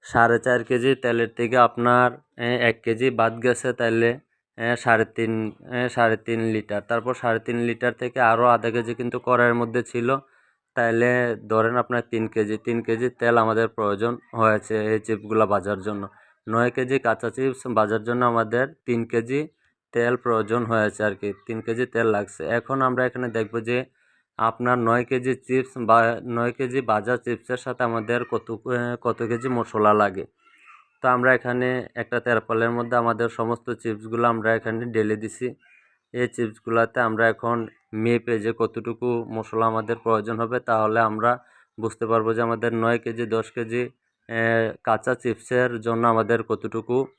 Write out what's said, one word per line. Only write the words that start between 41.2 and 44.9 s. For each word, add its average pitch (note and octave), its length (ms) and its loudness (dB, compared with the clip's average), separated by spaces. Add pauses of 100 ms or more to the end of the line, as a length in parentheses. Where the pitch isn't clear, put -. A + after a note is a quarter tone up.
বুঝতে A2 260 -4
পারবো A2 280 2
যে A2+ 80 0
আমাদের A#2 320 0
নয় A#2 260 2
কেজি, A#2 260 -6
দশ A2 260 -4
কেজি, A#2+ 380 -6 (400)
এ, A2+ 440 2 (100)
কাঁচা A#2 320 0